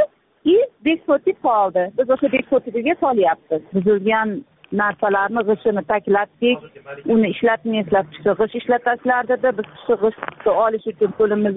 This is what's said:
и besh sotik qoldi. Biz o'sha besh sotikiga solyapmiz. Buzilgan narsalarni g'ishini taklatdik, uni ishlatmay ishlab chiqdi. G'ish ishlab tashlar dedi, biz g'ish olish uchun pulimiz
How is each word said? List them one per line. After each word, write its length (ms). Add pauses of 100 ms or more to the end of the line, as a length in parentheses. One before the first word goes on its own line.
(460)
и 100 (300)
besh 240
sotik 280 (100)
qoldi. 360 (140)
Biz 180
o'sha 200
besh 180
sotikiga 400 (100)
solyapmiz. 580 (140)
Buzilgan 540 (520)
narsalarni 680
g'ishini 420
taklatdik, 680 (540)
uni 200
ishlatmay 500
ishlab 300
chiqdi. 260
G'ish 220
ishlab 260
tashlar 440
dedi, 260
biz 100 (360)
g'ish 160 (460)
olish 260
uchun 260
pulimiz 400